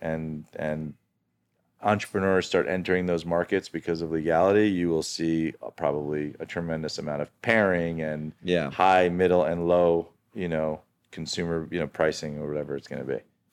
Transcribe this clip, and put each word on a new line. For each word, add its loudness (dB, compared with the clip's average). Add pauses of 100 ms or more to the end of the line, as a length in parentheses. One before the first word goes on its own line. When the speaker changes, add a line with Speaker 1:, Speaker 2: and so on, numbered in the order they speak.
Speaker 1:
and, -6 (100)
and -6 (920)
entrepreneurs 2
start 2
entering 0
those 0
markets 0
because -4
of -4
legality, 4
you 0
will 2
see, -2
uh, -10
probably -4
a -10
tremendous -6
amount -6
of -12
pairing 2
and -6 (120)
Speaker 2:
Yeah. 0
Speaker 1:
high, 4
middle, 4
and 0
low, 4 (240)
you -6
know, -4 (300)
consumer, -4
you -2
know, -2
pricing -2
or -6
whatever -4
it's -10
gonna -8
be. -4 (340)